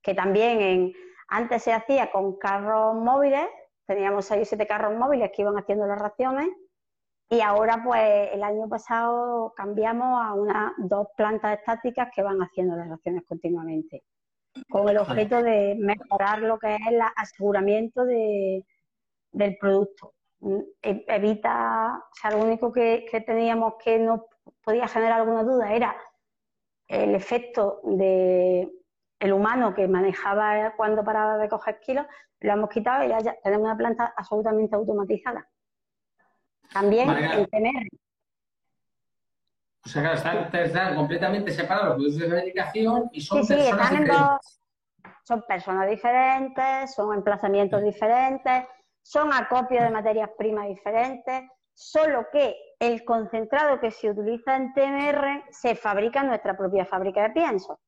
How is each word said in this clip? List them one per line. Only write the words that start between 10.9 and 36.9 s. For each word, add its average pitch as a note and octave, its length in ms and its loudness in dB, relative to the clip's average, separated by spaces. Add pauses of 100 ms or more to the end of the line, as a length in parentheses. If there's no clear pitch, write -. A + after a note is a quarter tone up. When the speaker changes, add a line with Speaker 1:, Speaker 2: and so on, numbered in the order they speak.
Speaker 1:
plantas G#3+ 420 0
estáticas A#3+ 560 -4
que G3 80 -2
van G3 160 0
haciendo F3+ 380 -2
las E3+ 120 -10
raciones E3+ 380 -6
continuamente, E3 800 -6 (680)
con G#3 180 2
el G#3 100 4
objeto G#3+ 440 0
de G#3 360 2
mejorar G3+ 600 0
lo A3 180 0
que G#3+ 180 -2
es G#3+ 100 -6
el A#3 140 2 (160)
aseguramiento G#3 880 0
de, G#3 600 -2 (680)
del G3+ 260 -2
producto. G3 560 0 (260)
Mm, G3 200 -2 (200)
e-, G#3+ 280 -4
evita, A3+ 960 0
o - 100 -20
sea, G#3+ 160 -4
lo G#3+ 80 0
único A3+ 320 0
que, A#3 400 2
que A3 100 -2
teníamos A3+ 640 0
que A3+ 160 2
no A3+ 280 0 (360)
podía A3+ 260 0
generar A3+ 320 2
alguna A3+ 220 2
duda A3+ 300 2
era A3+ 240 0 (920)
el G#3 280 0
efecto A3+ 720 -2
de F#3 840 2 (480)
el G3 140 0
humano G#3+ 420 2
que F#3+ 140 2
manejaba G#3 880 0
cuando G#3+ 280 0
paraba G#3+ 340 0
de G#3+ 100 0
coger G#3+ 320 -6
kilos, C#4 260 -4 (340)
lo G#3 120 0
hemos G#3 180 0
quitado B3 340 0
y B3 40 0
ya, A3+ 120 0
ya A3 200 -4
tenemos G#3 260 0
una A3 100 -2
planta A#3 400 -2
absolutamente G#3+ 580 -2
automatizada. G#3+ 760 -2 (1200)
También G#3 340 4